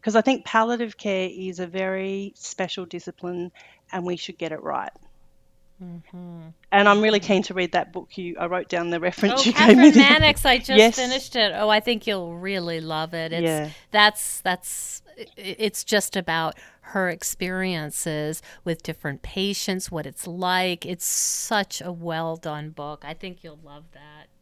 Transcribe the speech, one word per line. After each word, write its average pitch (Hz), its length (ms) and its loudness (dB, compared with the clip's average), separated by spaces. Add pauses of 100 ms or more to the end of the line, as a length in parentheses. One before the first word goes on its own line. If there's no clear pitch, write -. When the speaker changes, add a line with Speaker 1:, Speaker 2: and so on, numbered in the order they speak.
Speaker 1:
'Cause 214 140 0
I 226 60 6
think 262 240 0
palliative 226 520 0
care 190 340 -2
is 185 280 -10
a 180 80 -6
very 190 680 -6
special - 500 -8
discipline 175 680 -10 (400)
and 180 140 -6
we 180 120 -4
should - 200 -12
get 165 140 -8
it 156 100 -10
right. 135 300 -6 (920)
Speaker 2:
Mm-hmm. 175 640 -16 (240)
Speaker 1:
And 202 180 6
I'm 202 120 6
really 214 180 2
Speaker 2:
Mm-hmm. 185 140 -12
Speaker 1:
keen 185 100 2
to - 100 -10
read 180 200 -4
that 175 200 -2
book - 240 -14
you, 175 220 -10
I 175 80 -4
wrote 175 200 -4
down 170 220 -4
the 170 100 -2
reference 202 420 0
Speaker 2:
Oh, - 20 2
Speaker 1:
you 233 100 2
gave 302 140 6
me 247 80 12
Speaker 2:
Catherine 285 180 12
Speaker 1:
there. 277 160 8
Speaker 2:
Mannix, 302 340 6
I 254 140 6
just 254 140 -4
Speaker 1:
Yes. 233 240 8
Speaker 2:
finished 262 400 -4
it. 214 200 2
Oh, 214 140 0
I 214 120 4
think 226 260 -4
you'll 180 280 -4
really 175 460 -6
love 160 320 -6
it. 160 180 -8
It's, 170 120 -2
Speaker 1:
Yeah. 151 260 -2 (220)
Speaker 2:
that's, 208 500 4
that's, - 600 -6 (160)
i-, 226 80 -16 (100)
it's 196 460 -4
just - 320 0
about 165 420 -2 (240)
her 185 280 -2
experiences 165 1300 -6 (220)
with 170 180 -4
different 147 400 -10
patients, 196 680 -6
what 156 160 -8
it's - 180 -14
like. 180 580 -2
It's 180 220 -8
such - 760 -4
a 170 100 -10
well 165 460 -6
done 151 340 -10
book. 151 340 -14
I - 80 -12
think - 300 -16
you'll 156 200 -20
love 151 280 -20
that. 151 380 -20 (120)